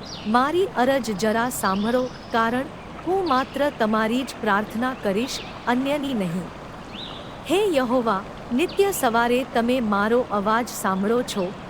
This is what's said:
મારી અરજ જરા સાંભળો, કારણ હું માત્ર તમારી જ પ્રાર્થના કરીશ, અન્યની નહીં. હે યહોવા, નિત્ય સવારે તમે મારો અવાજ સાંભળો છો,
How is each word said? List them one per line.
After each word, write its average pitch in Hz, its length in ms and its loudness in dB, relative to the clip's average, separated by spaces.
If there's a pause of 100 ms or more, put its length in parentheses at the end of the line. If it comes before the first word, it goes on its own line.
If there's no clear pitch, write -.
(260)
મારી 277 400 4
અરજ 247 520 2
જરા 220 300 2
સાંભળો, 233 600 0 (240)
કારણ 233 320 2 (420)
હું 370 220 2
માત્ર 277 500 2
તમારી 220 440 2
જ - 180 -8
પ્રાર્થના 214 600 0
કરીશ, 214 360 0 (280)
અન્યની 269 480 0
નહીં. 180 360 -2 (1000)
હે 381 240 4
યહોવા, 226 480 2 (320)
નિત્ય 381 380 2
સવારે 240 640 2
તમે 240 260 2
મારો 214 500 2
અવાજ 214 380 2
સાંભળો 208 540 0
છો, 196 300 -4 (180)